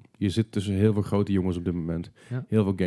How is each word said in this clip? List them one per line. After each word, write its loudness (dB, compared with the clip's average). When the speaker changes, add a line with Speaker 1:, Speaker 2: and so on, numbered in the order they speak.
Speaker 1:
Je 0
zit -2
tussen -2
heel 4
veel 0
grote 0
jongens 0
op -6
dit 0
moment. -4
Speaker 2:
Ja. -8
Speaker 1:
Heel 2
veel 2